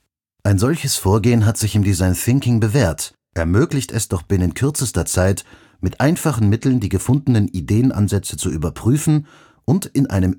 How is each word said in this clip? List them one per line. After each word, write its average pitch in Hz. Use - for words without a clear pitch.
Ein 101
solches 139
Vorgehen 110
hat 110
sich 107
im 101
Design 92
Thinking 120
bewährt, 104
ermöglicht 110
es -
doch 95
binnen 90
kürzester 120
Zeit, 92
mit -
einfachen 135
Mitteln 123
die 101
gefundenen 113
Ideenansätze 101
zu 90
überprüfen 143
und -
in -
einem 92